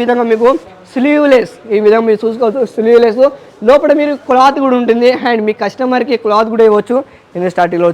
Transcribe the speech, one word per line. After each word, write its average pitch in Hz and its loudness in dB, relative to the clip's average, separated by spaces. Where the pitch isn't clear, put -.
విధంగా 240 -2
మీకు 226 2
స్లీవ్‌లెస్, 277 0
ఈ 208 0
విధంగా 226 2
మీరు 214 0
చూసుకోవచ్చు. 226 -2
స్లీవ్‌లెస్ 233 2
లోపల 285 2
మీరు 294 -2
క్లాత్ 262 2
కూడా 254 0
ఉంటుంది. 233 0
And 233 0
మీ 214 0
కస్టమర్కి 247 -4
క్లాత్ 214 0
కూడా 226 2
ఇవ్వచ్చు. 208 0
నేను 180 -4
స్టార్టింగ్లో 175 0